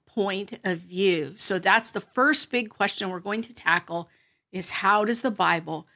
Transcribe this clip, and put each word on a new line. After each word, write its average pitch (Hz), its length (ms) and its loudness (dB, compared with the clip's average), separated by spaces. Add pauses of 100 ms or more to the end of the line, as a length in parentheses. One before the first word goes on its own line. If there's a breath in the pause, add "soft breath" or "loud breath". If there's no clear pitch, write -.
point 196 580 -4
of 180 180 -2
view. 180 560 0
So - 220 2
that's 202 320 4
the 196 120 -6
first - 480 0
big 240 180 -2
question 202 400 -4
we're 185 100 -6
going 202 220 -6
to 233 140 -12
tackle, 170 560 -2 (420)
is 185 160 -4 (160)
how 208 220 4
does 233 160 0
the 254 80 0
Bible 165 640 -2